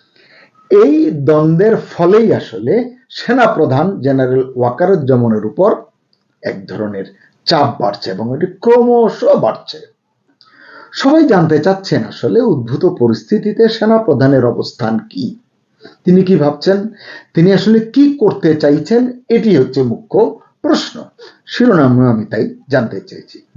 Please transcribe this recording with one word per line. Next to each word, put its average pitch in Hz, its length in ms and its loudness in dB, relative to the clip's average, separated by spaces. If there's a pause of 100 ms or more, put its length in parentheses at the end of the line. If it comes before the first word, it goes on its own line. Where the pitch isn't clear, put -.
(720)
এই 240 240 6 (340)
দ্বন্দ্বের 165 460 2 (180)
ফলেই 202 360 2 (120)
আসলে 117 340 -6 (440)
সেনাপ্রধান 160 680 0 (180)
জেনারেল 131 380 0 (140)
ওয়াকারুজ্জামানের 123 960 0
উপর 190 200 0 (720)
এক - 140 -8 (140)
ধরনের 98 360 -8 (400)
চাপ 147 220 0 (140)
বাড়ছে - 320 -4
এবং 110 200 -8
এটি 170 120 -4 (160)
ক্রমশ 240 560 2 (260)
বাড়ছে। - 340 -6 (1200)
সবাই 302 220 4 (100)
জানতে 160 240 2 (100)
চাচ্ছেন 190 340 -2 (120)
আসলে 110 260 -2 (140)
উদ্ভূত 131 320 -4 (160)
পরিস্থিতিতে 208 680 0
সেনাপ্রধানের 147 840 0
অবস্থান 113 420 -6 (160)
কি, 135 140 -10 (800)
তিনি 180 260 4
কি 190 80 4
ভাবছেন, 147 420 0 (540)
তিনি 170 160 4 (100)
আসলে 220 200 2 (160)
কি 277 100 4 (180)
করতে 170 280 0 (120)
চাইছেন, 151 400 2 (260)
এটি 226 220 2 (100)
হচ্ছে 135 200 -2 (120)
মুখ্য - 220 -12 (480)
প্রশ্ন। 302 340 -4 (560)
শিরোনামে 139 600 2
আমি 110 200 -2
তাই 113 120 -2 (280)
জানতে 113 260 -2 (100)
চেয়েছি। - 300 -20 (180)